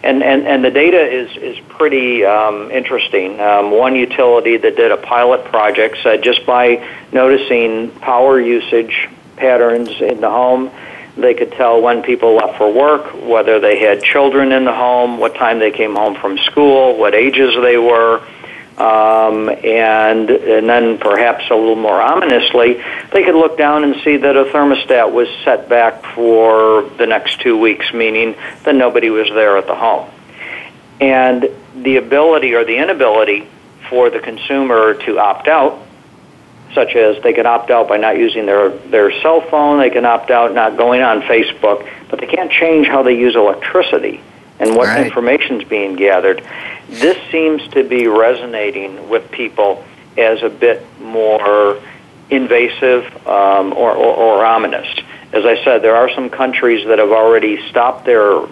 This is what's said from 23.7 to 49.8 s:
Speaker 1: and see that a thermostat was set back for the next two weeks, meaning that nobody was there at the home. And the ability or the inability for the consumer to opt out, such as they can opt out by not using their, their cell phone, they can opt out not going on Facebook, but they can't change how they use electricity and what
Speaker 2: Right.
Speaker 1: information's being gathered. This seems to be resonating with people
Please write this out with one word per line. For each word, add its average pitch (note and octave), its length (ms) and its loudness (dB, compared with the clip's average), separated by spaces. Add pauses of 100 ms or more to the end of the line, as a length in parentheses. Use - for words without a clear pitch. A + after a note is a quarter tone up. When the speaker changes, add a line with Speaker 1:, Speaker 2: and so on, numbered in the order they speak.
Speaker 1:
and C#3 180 0
see D3 140 0
that C3+ 220 2
a C3+ 60 4
thermostat C3 680 0
was A#2+ 160 0 (160)
set - 240 -2
back A#2 340 0 (120)
for A2 680 4 (120)
the A#2+ 100 0
next - 360 -4
two A#2 160 0
weeks, A2 340 -2
meaning A2+ 420 -2 (300)
that D3 100 0
nobody A#2+ 360 2
was G#2+ 180 0
there G#2+ 300 2
at F#2+ 80 -4
the - 80 -4
home. A2 340 -2 (880)
And B2+ 520 0 (260)
the C3 200 -2
ability C#3 580 0
or A#2 100 2
the A2+ 140 -4
inability A2 680 0 (440)
for B2 180 2
the A#2 100 -4
consumer A2+ 760 0 (100)
to G#2+ 140 -2
opt G2+ 280 0
out, D3 320 0 (960)
such - 220 -2
as G#2+ 280 0
they A#2 120 0
can A2+ 100 0
opt A#2 260 0
out A#2 160 2
by G#2 120 -2
not A2 180 0
using A2 300 -2
their, G2+ 240 2
their G2+ 500 0
cell D#3+ 220 2
phone, D3 360 0
they B2+ 120 2
can A#2+ 160 0
opt A#2 240 0
out A#2 240 2
not A2+ 240 0
going B2 240 2
on A2+ 200 0
Facebook, G#2+ 640 0 (220)
but - 100 -6
they - 80 -10
can't E3 240 -4
change D#3+ 360 2
how C3+ 160 0
they B2+ 120 2
use A#2+ 220 2
electricity - 840 -2 (380)
and A2 160 0
what B2 120 2
Speaker 2:
Right. B2+ 160 0
Speaker 1:
information's B2 600 -2
being G2 320 -4
gathered. F#2+ 460 2 (460)
This E3+ 280 -2 (160)
seems D#3 360 -2
to C3+ 140 0
be B2 240 -2
resonating G#2+ 1040 -2
with A2+ 220 -4
people G#2 520 -4 (360)